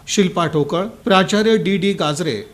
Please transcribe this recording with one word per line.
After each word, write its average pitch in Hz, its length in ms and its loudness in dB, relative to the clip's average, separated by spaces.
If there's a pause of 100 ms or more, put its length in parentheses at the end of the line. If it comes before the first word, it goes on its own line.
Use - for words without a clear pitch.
शिल्पा 175 380 0
ठोकळ, 156 400 -2 (200)
प्राचार्य 214 520 2
डी 190 200 0
डी 196 160 0
गाजरे 151 600 -4